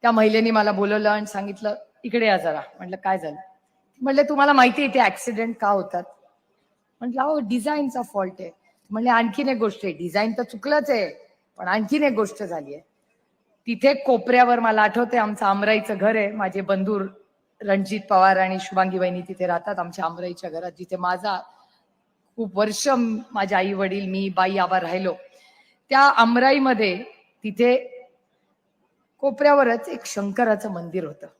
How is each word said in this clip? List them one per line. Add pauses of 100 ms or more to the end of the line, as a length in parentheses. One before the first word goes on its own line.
त्या
महिलेनी
मला
बोलवलं
आणि
सांगितलं, (280)
"इकडे
या
जरा." (160)
म्हटलं,
"काय
झालं?" (680)
म्हटलं,
"तुम्हाला
माहिती
आहे
इथे
ॲक्सिडेंट
का
होतात?" (1000)
म्हटलं,
"अहो,
डिझाईनचा
फॉल्ट
आहे." (420)
म्हणले,
"आणखीन
एक
गोष्ट
आहे,
डिझाईन
तर
चुकलंच
आहे, (500)
पण
आणखीन
एक
गोष्ट
झाली
आहे." (840)
तिथे
कोपऱ्यावर,
मला
आठवतंय,
आमचं
आमराईचं
घर
आहे,
माझे
बंधू (640)
रणजित
पवार
आणि
शुभांगी
वहिनी
तिथे
राहतात
आमच्या
आमराईच्या
घरात,
जिथे
माझा (1000)
खूप
वर्ष (440)
माझे
आई
वडील,
मी,
बाई,
आबा
राहिलो. (800)
त्या
आमराईमध्ये (480)
तिथे (1500)
कोपऱ्यावरच
एक
शंकराचं
मंदिर
होतं (120)